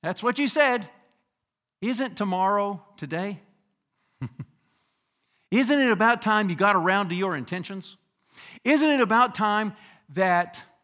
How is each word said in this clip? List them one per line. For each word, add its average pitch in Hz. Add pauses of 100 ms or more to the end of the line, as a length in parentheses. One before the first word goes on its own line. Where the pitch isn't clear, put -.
That's 185
what 240
you 285
said. 247 (920)
Isn't 233
tomorrow 196 (140)
today? 165 (800)
<laughs> 127 (1200)
Isn't 254
it 262
about 226
time 214
you 170
got 196
around 185
to 175
your 185
intentions? 180 (680)
Isn't 302
it 277
about 226
time 214 (380)
that 175 (200)